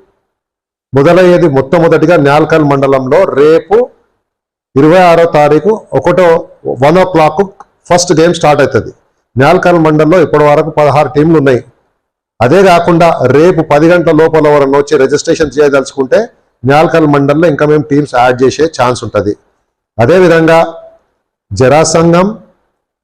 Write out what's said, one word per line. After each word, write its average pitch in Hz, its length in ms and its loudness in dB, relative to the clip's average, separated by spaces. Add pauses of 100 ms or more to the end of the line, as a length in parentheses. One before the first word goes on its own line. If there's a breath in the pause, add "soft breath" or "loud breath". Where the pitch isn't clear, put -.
(960)
మొదలయ్యేది 175 600 2
మొట్టమొదటిగా 160 600 0 (100)
న్యాల్కల్ 156 460 0
మండలంలో 139 460 -2 (220)
రేపు 160 360 2 (1040)
ఇరవై 156 200 2 (100)
ఆరో 170 140 2 (140)
తారీఖు 151 340 0 (260)
ఒకటో, 175 300 0 (560)
వన్ 160 140 2
ఓ 185 60 2 (100)
క్లాక్ 156 280 0 (460)
ఫస్ట్ - 320 -2
గేమ్ 170 180 2
స్టార్ట్ 147 260 0
అవుతది. - 280 -4 (500)
న్యాల్కల్ 175 440 2
మండలంలో 156 400 0
ఇప్పటి 147 240 0
వరకు 151 280 0
పదహారు 147 380 0
టీంలు 160 240 2
ఉన్నాయి. 131 200 0 (840)
అదే 151 160 2 (100)
కాకుండా 170 380 2 (280)
రేపు 165 240 2 (120)
పది 151 200 2
గంటల 165 300 0
లోపల 160 300 0
ఎవరన్నా 139 300 0
వచ్చి 151 120 -4 (100)
రిజిస్ట్రేషన్ 147 520 -4
చేయదలుచుకుంటే, 139 640 -2 (500)
న్యాల్కల్ 160 440 0
మండలంలో 143 400 0
ఇంకా 147 180 -2
మేము 151 100 0 (100)
టీమ్స్ 143 300 -2
యాడ్ 123 220 0
చేసే 131 200 -2 (140)
ఛాన్స్ 123 280 -4
ఉంటది. 104 280 -4 (680)
అదేవిధంగా 165 560 2 (1000)
జరాసంగం, 165 680 2 (760)